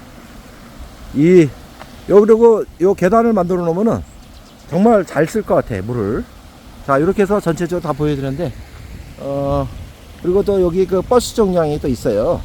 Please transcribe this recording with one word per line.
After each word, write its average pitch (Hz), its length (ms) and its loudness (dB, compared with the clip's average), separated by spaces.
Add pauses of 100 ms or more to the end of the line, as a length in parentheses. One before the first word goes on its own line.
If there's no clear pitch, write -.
(1160)
이, 160 340 6 (580)
요, 202 140 6
그리고 220 420 4 (180)
요 190 120 4
계단을 226 400 2
만들어 175 320 0
놓으면은 165 380 0 (680)
정말 202 340 4
잘 - 200 -2
쓸 208 180 -2
것 127 140 -2
같아, 113 260 -2
물을. 117 420 -4 (640)
자, 139 140 2
이렇게 190 240 0
해서 196 160 0
전체적으로 170 420 -4
다 160 100 -4
보여드렸는데, 139 640 -4 (680)
어, 139 460 -4 (540)
그리고 180 220 0
또 196 180 0
여기 180 240 0
그 180 160 -2
버스 240 320 0
정류장이 170 460 0
또 151 80 -6
있어요. 120 580 -2